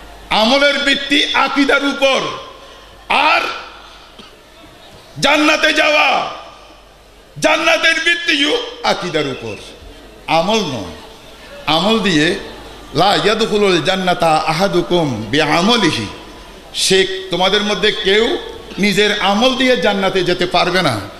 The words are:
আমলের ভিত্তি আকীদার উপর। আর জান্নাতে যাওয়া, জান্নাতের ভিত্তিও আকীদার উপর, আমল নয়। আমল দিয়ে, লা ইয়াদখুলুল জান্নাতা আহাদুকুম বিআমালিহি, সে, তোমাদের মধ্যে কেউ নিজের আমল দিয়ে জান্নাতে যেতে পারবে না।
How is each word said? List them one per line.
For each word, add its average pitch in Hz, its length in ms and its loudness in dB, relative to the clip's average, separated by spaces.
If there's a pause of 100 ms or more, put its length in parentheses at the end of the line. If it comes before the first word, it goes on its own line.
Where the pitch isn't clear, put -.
(320)
আমলের 277 520 4
ভিত্তি 277 360 0 (160)
আকীদার 277 500 2
উপর। 269 340 2 (1080)
আর 339 140 2 (1800)
জান্নাতে 302 540 2
যাওয়া, 302 340 2 (1300)
জান্নাতের 320 680 2
ভিত্তিও 339 500 0 (300)
আকীদার 156 440 -2
উপর, 113 280 -8 (720)
আমল 185 340 2 (100)
নয়। 92 240 -8 (720)
আমল 180 320 2
দিয়ে, 170 280 2 (680)
লা 180 200 4
ইয়াদখুলুল 202 680 2
জান্নাতা 180 480 0 (160)
আহাদুকুম 170 600 0 (220)
বিআমালিহি, 156 800 2 (680)
সে, - 240 2 (300)
তোমাদের 196 340 0
মধ্যে 208 260 0 (140)
কেউ 208 220 2 (520)
নিজের 202 340 2 (100)
আমল 202 360 2
দিয়ে 254 200 2
জান্নাতে 190 460 0
যেতে 175 220 0
পারবে 180 360 0
না। 139 140 0 (240)